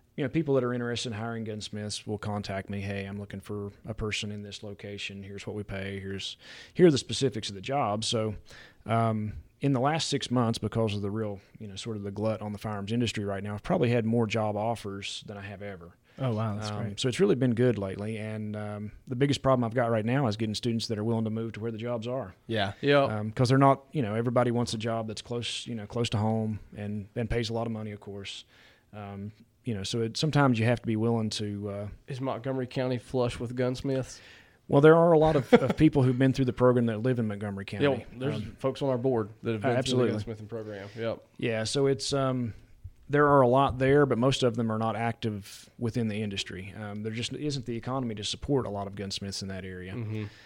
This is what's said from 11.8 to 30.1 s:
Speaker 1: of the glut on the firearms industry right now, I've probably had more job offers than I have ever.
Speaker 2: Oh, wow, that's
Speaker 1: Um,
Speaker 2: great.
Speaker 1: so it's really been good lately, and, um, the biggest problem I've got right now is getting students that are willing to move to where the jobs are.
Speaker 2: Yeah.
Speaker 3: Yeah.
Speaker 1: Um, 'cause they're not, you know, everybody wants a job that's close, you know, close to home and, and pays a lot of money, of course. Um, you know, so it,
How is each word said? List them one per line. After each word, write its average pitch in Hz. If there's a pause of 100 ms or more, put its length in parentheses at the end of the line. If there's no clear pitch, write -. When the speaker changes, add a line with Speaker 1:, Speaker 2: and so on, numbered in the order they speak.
Speaker 1:
of 101
the 101
glut 104
on 107
the 101
firearms 104
industry 117
right 98
now, 104
I've 101
probably 165
had 120
more 113
job 107
offers 104
than 104
I 98
have 98
ever. 92 (240)
Speaker 2:
Oh, 127
wow, 107
that's 107
Speaker 1:
Um, 104
Speaker 2:
great. 101
Speaker 1:
so 131
it's 127
really 190
been 123
good 120
lately, 101
and, 107
um, 104 (160)
the 131
biggest 135
problem 131
I've 110
got 120
right 110
now 131
is 104
getting 110
students 113
that 107
are 104
willing 113
to 110
move 113
to 104
where 113
the 110
jobs 117
are. 123 (120)
Speaker 2:
Yeah. 101
Speaker 3:
Yeah. 143
Speaker 1:
Um, 110
'cause 120
they're 135
not, 139
you 156
know, 104
everybody 120
wants 117
a 113
job 113
that's 104
close, -
you 120
know, 104
close 113
to 113
home 110 (160)
and, 104
and 117
pays 117
a 117
lot 113
of 117
money, 107
of 104
course. 101 (500)
Um, 101 (320)
you 120
know, 95
so 117
it, 113